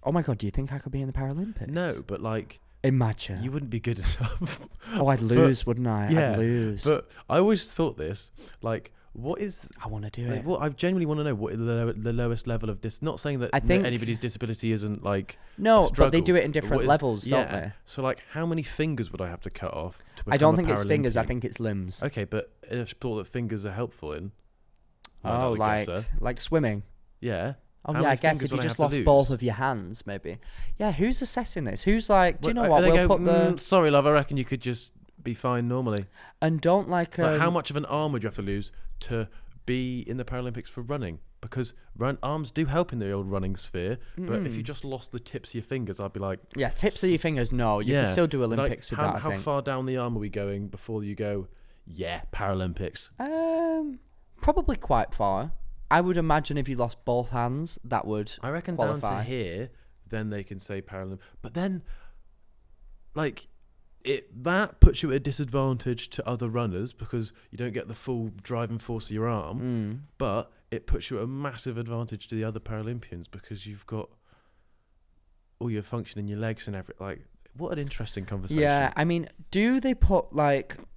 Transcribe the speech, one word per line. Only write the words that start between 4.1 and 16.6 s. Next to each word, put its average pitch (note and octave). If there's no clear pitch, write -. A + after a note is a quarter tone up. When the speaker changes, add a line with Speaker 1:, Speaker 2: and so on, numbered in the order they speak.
Speaker 2:
enough. -
Speaker 1:
Oh, D3
I'd C3
Speaker 2:
But A2+
Speaker 1:
lose, C3
wouldn't B2
I? G#2
I'd B2+
Speaker 2:
yeah, C3+
Speaker 1:
lose. A2+
Speaker 2:
but D3
I D3
always G3+
thought -
this, E2
like, A2+
what C#3+
is G3+
Speaker 1:
I G#2+
wanna G#2+
do A#2+
Speaker 2:
like, A#2+
Speaker 1:
it. B2
Speaker 2:
what, F3
I D3+
genuinely F3
wanna D3+
know C#3+
what G#2
the A2+
low-, A#2
the A2+
lowest A#2
level A2+
of G2+
dis-, A2
not D#3
saying C#3+
that A#2+
Speaker 1:
I C#3
Speaker 2:
n-, A#2
Speaker 1:
think F#3
Speaker 2:
anybody's A#2
disability A2+
isn't, G#2
like, G2
Speaker 1:
No, G#3+
Speaker 2:
a C#3
Speaker 1:
but C3+
they E3
do F3+
Speaker 2:
struggle, -
Speaker 1:
it -
in D3+
Speaker 2:
but D3
Speaker 1:
different D3+